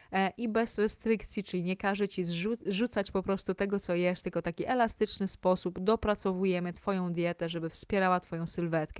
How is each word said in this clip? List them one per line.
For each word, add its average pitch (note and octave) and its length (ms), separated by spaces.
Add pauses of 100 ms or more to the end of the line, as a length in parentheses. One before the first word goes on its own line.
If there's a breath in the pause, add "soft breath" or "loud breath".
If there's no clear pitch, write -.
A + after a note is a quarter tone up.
(120 loud breath)
e, F#3+ 240
i A#3 120
bez A3+ 300
restrykcji, G#3+ 680
czyli F3+ 180
nie F#3 140
każę G3+ 320
ci F#3 160
zrzu-, F#3 480
rzucać G3+ 380
po F#3+ 120
prostu G3 320
tego, G3+ 260
co F3+ 140
jesz, F3 280
tylko F3 200
taki - 240
elastyczny A3 600
sposób F#3 520
dopracowujemy F#3 920
twoją F3+ 400
dietę, E3+ 360
żeby E3 220
wspierała F#3 500
twoją E3+ 260
sylwetkę E3 340 (180)